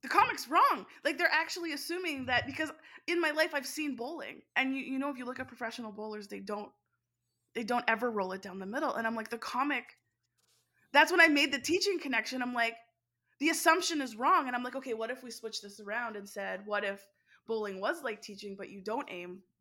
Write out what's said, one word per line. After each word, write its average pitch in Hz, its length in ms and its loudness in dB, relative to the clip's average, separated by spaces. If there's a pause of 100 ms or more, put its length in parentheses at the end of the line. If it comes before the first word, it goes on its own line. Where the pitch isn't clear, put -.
The 254 60 -8
comic's 453 380 4
wrong." 349 380 4 (180)
Like, 294 140 0
they're 339 140 2
actually 320 420 0
assuming 302 520 -4
that, 247 200 2
because 277 260 -4 (360)
in 349 140 0
my 311 100 2
life, 311 220 2
I've 277 140 -4
seen 294 280 -4
bowling. 240 480 -10 (120)
And 262 200 2
you, 269 80 -6
you 269 160 -4
know, 285 100 -2
if 277 80 -8
you 247 80 -10
look 254 140 -8
at 262 80 -8
professional 226 440 -10
bowlers, 208 360 -10
they 202 120 -12
don't, 208 320 -8 (840)
they 240 100 -4
don't 233 260 0
ever 226 220 2
roll 190 220 -2
it 190 100 -8
down 190 160 -10
the 190 80 -8
middle. 262 280 -2
And 226 120 -2
I'm 226 80 -2
like, 220 140 -6
"The 233 100 -6
comic," 254 600 -2 (960)
that's 302 180 10
when 339 100 8
I 330 80 12
made 285 240 4
the 269 60 0
teaching 359 400 2
connection. 254 420 -2
I'm 247 120 -2
like, 233 220 2 (640)
"The 294 100 4
assumption 330 520 4
is 226 160 -6
wrong." 294 300 4
And 247 80 -4
I'm 247 80 -2
like, 247 140 -8
"Okay, 262 180 -6
what 220 160 -4
if 262 120 -8
we 240 80 -12
switch - 300 -10
this 202 200 -18
around 214 360 -6
and 202 120 -12
said, 196 380 -8
what 208 180 0
if 196 220 -4 (400)
bowling 208 340 -4
was 285 220 0
like 220 180 -6
teaching, 196 360 -12
but 196 120 -12
you 196 120 -14
don't 226 300 -4
aim 180 320 -12 (180)